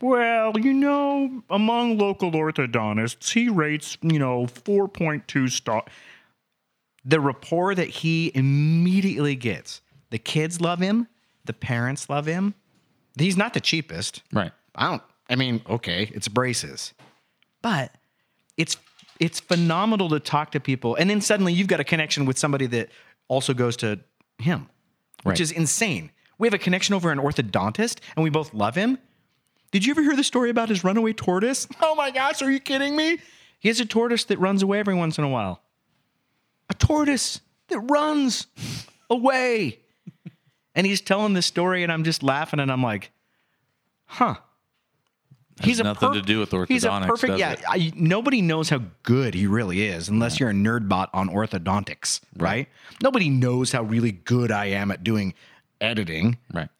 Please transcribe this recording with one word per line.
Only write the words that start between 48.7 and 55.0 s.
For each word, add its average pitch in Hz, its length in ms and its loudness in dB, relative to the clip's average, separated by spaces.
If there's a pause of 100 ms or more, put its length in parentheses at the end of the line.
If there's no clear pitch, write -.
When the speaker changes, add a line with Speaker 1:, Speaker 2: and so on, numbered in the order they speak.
Speaker 1:
good 123 320 2
he 95 120 2
really 101 360 0
is 87 260 -4
unless 117 260 0
Speaker 2:
Right. - 40 -4
Speaker 1:
you're 127 100 2
a 104 40 0
nerd 110 340 2
bot 95 260 0
on 95 160 0
orthodontics, 98 920 -2 (160)
right? 85 120 0
Speaker 2:
Right. 117 180 -4 (360)
Speaker 1:
Nobody 247 260 2
knows 127 440 2
how 123 100 0
really 113 300 0
good 120 380 0
I 104 160 0
am 98 240 -2
at 90 120 -6